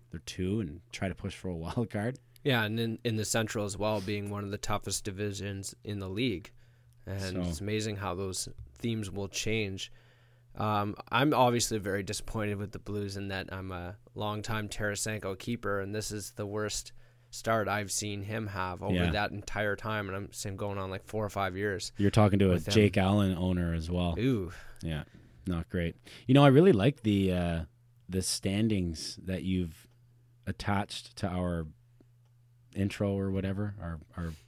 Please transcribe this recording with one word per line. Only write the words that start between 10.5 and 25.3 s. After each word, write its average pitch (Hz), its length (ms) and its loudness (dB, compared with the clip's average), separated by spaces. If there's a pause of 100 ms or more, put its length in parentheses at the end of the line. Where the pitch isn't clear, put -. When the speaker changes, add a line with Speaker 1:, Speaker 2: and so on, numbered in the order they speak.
Speaker 2:
Um, 104 380 0 (160)
I'm 139 240 4
obviously 120 440 4
very 101 240 0
disappointed 104 540 -4
with 101 160 -8
the 113 60 -10
Blues 101 400 -6
in 98 100 -6
that 95 240 -6
I'm 92 180 -8
a 90 260 -8 (180)
longtime 104 560 -4
Tarasenko 101 680 -4
keeper, 101 420 -2
and 98 140 -6
this 107 160 -4
is 104 220 -8
the 104 140 -6
worst 104 460 -4 (400)
start 110 360 0
I've 101 240 -2
seen 101 300 -4
him 104 260 -4
have 92 340 -4
over 98 100 0
Speaker 1:
Yeah. 87 200 4
Speaker 2:
that 104 180 0
entire 101 460 -2
time, 107 320 -4
and 95 80 -6
I'm 101 160 -8
same 98 240 -6
going 101 220 -4
on, 95 120 -4
like, 95 140 -8
four 107 200 -4
or 104 60 -2
five 95 260 -2
years 98 400 -2
Speaker 1:
You're 101 140 4
talking 101 300 6
to 98 60 8
a 92 80 8
Speaker 2:
with 80 120 0
him. 101 80 -2
Speaker 1:
Jake 104 220 8
Allen 98 420 4
owner 90 360 2
as 80 140 -2
well. 87 300 0
Speaker 2:
Ooh. 107 320 0 (320)
Speaker 1:
Yeah, 78 220 -4 (420)